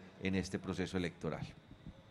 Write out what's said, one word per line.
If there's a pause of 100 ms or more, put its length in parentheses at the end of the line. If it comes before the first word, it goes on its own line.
(220)
en
este
proceso
electoral. (640)